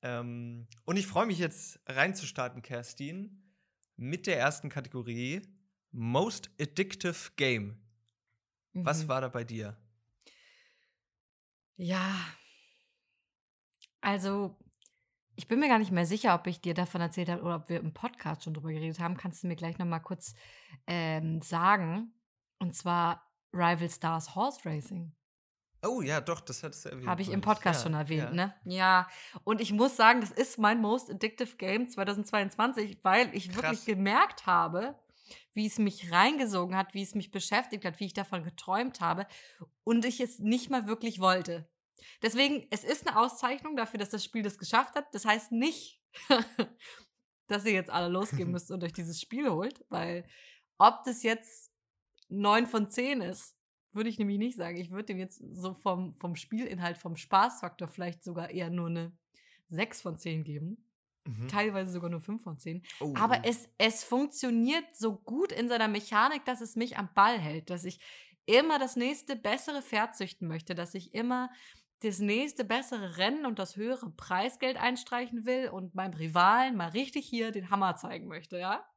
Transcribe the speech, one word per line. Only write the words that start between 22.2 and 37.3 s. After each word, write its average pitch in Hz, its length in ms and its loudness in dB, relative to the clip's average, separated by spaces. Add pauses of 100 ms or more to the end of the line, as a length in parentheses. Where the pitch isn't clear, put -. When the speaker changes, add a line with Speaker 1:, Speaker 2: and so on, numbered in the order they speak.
Speaker 2:
Und 180 160 -4
zwar 170 540 0 (240)
Rival 170 360 2
Stars 165 460 -4
Horse 269 280 0
Racing. 160 500 -6 (680)
Speaker 1:
Oh 233 180 -2
ja, 147 200 0
doch, 165 200 -4
das - 220 -10
hattest - 220 -12
du - 40 -10
erwähnt, 127 180 -10
Speaker 2:
Habe 196 140 -2
ich 190 60 -2
im - 40 -4
Speaker 1:
meine 190 100 0
ich. - 40 -4
Speaker 2:
Podcast 202 360 4
Speaker 1:
Ja, - 20 -4
Speaker 2:
schon 160 120 0
erwähnt, 151 340 -2
Speaker 1:
ja. - 20 -6
Speaker 2:
ne? 185 240 -2 (100)
Ja, 185 440 6 (340)
und 214 160 0
ich 202 140 -2
muss 233 240 4
sagen, 233 240 10
das 208 100 -4
ist - 280 0
mein 220 200 6
most 226 300 0
addictive 220 480 -4
game 214 320 0
zweitausendzweiundzwanzig, 208 1120 0
weil 208 340 6
ich 180 200 -4
wirklich 226 240 0
Speaker 1:
Krass. - 60 -10
Speaker 2:
gemerkt 214 600 4
habe, 180 520 2 (560)
wie 214 120 0
es 214 140 -2
mich 196 320 0
reingesogen 190 640 4
hat, 190 180 0
wie 196 80 -4
es 190 140 -4
mich 202 160 -4